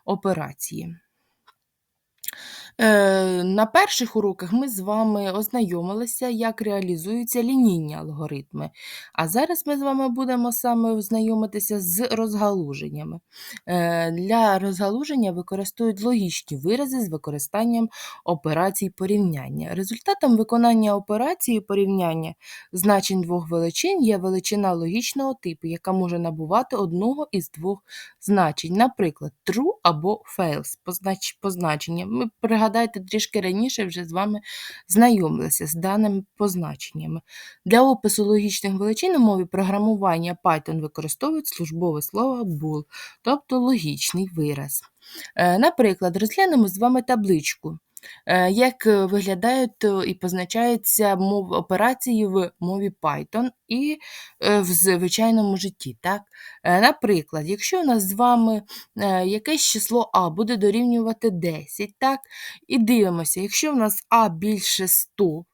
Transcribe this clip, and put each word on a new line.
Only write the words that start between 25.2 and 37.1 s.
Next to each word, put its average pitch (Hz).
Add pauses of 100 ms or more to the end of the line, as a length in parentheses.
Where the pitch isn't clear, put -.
типу, 165
яка 170
може 180
набувати 170
одного 208
із 185
двох 190 (380)
значень. 175
Наприклад, 196 (140)
true 269 (120)
або 175 (160)
false 151
познач-, 185
позначення. 170
Ми, 226 (120)
пригадайте, 220
трішки 208
раніше 202
вже 175
з 160
вами 208 (480)
знайомилися 170
з 151
даними 196 (140)
позначеннями. 160 (440)